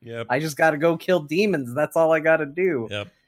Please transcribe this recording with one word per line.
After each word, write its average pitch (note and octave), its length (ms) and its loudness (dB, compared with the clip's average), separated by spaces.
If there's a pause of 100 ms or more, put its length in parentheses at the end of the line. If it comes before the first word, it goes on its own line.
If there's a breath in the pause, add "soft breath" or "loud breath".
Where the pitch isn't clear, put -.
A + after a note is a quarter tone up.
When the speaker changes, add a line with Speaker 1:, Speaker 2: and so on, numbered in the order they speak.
Speaker 1:
Yep. A#2 260 -10
Speaker 2:
I B2+ 100 0
just D#3 180 -6
gotta D#3+ 200 2
go D#3+ 220 2
kill F3+ 220 0
demons. D3 540 -2
That's D3+ 220 -2
all D#3+ 160 4
I D#3+ 80 2
gotta D#3 260 2
do." D3 440 -2
Speaker 1:
Yep. G2+ 180 -6 (200)